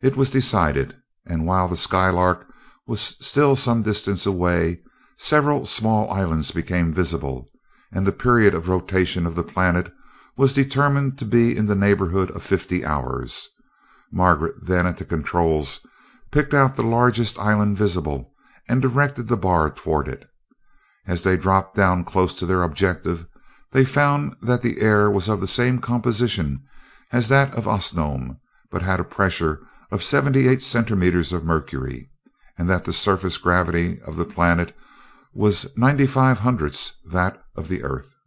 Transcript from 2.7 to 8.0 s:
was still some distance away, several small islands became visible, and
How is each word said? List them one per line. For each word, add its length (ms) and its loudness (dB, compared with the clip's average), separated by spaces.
was 140 -6
still 560 0
some 280 0
distance 420 -2
away, 560 0
several 500 0
small 440 0
islands 420 -2
became 400 -2
visible, 560 -4
and 140 -2